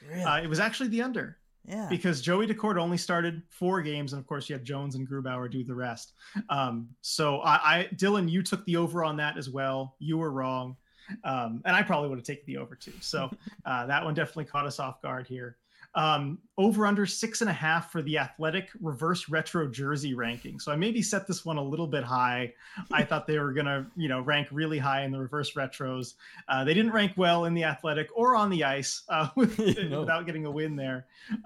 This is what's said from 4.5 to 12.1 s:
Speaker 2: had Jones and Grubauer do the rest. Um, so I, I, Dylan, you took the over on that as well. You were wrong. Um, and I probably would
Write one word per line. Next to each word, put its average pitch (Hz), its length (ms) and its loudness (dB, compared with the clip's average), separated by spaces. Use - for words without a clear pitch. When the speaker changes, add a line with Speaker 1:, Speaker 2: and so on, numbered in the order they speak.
Speaker 2:
had 127 100 -8
Jones 139 300 -6
and 131 140 -6
Grubauer 127 420 -6
do 123 140 -4
the 123 100 -6
rest. 123 380 -8
Um, 123 400 0
so 147 400 2
I, 156 140 6
I, 165 420 6
Dylan, 190 340 4
you 180 140 2
took - 220 -4
the 170 100 2
over 170 260 0
on 151 140 0
that 151 200 -2
as 135 140 -8
well. 135 480 -4
You 156 200 -2
were 160 120 0
wrong. 131 460 -4
Um, 120 400 -2
and 185 100 4
I 202 80 6
probably 151 260 2
would 131 100 -6